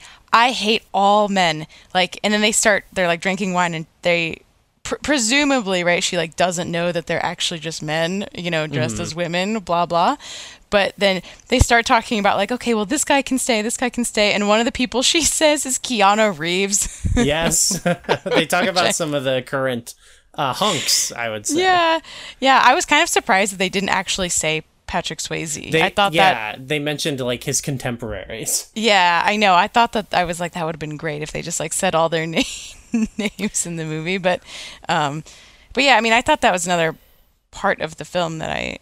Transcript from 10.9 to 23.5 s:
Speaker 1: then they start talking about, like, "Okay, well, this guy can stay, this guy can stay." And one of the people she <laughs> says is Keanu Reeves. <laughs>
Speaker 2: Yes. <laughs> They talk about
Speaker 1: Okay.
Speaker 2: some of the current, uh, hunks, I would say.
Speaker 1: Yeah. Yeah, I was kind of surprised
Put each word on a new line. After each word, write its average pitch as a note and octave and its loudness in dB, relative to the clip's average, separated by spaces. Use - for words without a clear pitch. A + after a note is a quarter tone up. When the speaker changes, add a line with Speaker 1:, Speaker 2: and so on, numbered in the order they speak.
Speaker 1:
then F#3+ 2
they B3+ 2
start A#3 4
talking A3+ 2
about, G3 2
like, G3+ 0
"Okay, A#3+ -2
well, G#3+ 0
this B3+ -2
guy C#4 4
can C4 -2
stay, A3 0
this A3+ -4
guy B3 0
can A#3+ -4
stay." G#3 2
And G3+ 0
one G#3+ 4
of A#3 2
the C4+ -2
people B3+ -2
she E4 2
<laughs> - 0
says D4+ 4
is C4 -2
Keanu G#3 2
Reeves. F#3 -2
<laughs> - 0
Speaker 2:
Yes. E3 0
<laughs> - -2
They F3 2
talk F3+ 0
about F3+ 2
Speaker 1:
Okay. - 0
Speaker 2:
some D3+ -2
of C#3+ -2
the C3 0
current, C3 -4
uh, C#3+ -2
hunks, - 0
I A#2 -6
would G#2+ -8
say. D4+ 0
Speaker 1:
Yeah. E4+ 2
Yeah, B3+ 6
I B3+ 8
was - 0
kind D4 4
of E4+ 0
surprised G3+ 2